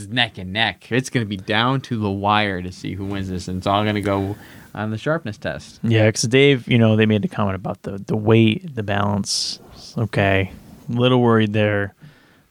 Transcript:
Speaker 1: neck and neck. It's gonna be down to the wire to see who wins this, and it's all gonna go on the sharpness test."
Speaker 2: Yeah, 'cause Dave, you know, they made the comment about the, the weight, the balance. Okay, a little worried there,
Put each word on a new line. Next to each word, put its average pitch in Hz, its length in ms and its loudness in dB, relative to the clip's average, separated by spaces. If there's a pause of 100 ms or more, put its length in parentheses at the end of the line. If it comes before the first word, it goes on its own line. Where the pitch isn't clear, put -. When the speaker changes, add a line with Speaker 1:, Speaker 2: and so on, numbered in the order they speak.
Speaker 1:
neck 113 300 -4
and 92 140 -10
neck. 107 400 -4
It's 135 160 0
gonna 120 160 -2
be 101 140 -6
down 117 440 0
to 120 160 -6
the 104 120 -2
wire 101 500 0
to 90 120 -8
see 95 220 -10
who 98 120 -8
wins 98 240 -6
this, 92 180 -8
and 92 100 -6
it's 92 80 -6
all 101 180 2
gonna 104 180 -2
go 98 340 -2 (380)
on 107 160 -6
the 110 80 -6
sharpness 151 400 -4
test." - 440 -10
Speaker 2:
Yeah, 110 280 4
'cause - 140 -4
Dave, 131 440 4
you 127 100 2
know, 110 160 6
they 110 120 4
made 107 160 2
the 175 60 -2
comment 98 280 -4
about - 280 -10
the, 101 120 -8 (100)
the 117 100 -2
weight, 113 580 2
the 113 80 -6
balance. 101 760 -2 (380)
Okay, 98 560 0 (380)
a - 20 -6
little 123 300 2
worried 110 320 4
there, 104 400 0 (560)